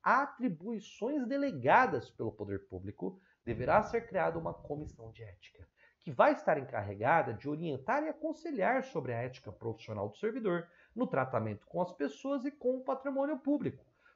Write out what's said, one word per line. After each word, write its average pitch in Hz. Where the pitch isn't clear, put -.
atribuições 233
delegadas 214
pelo 113
poder 98
público, 95
deverá 123
ser 226
criada 165
uma 165
comissão 143
de 113
ética, 92
que 165
vai 226
estar 165
encarregada 117
de 123
orientar 160
e 320
aconselhar 269
sobre 131
a 117
ética 131
profissional 107
do -
servidor, 208
no 240
tratamento 110
com 170
as 180
pessoas 269
e 285
com 254
o 262
patrimônio 269
público, 269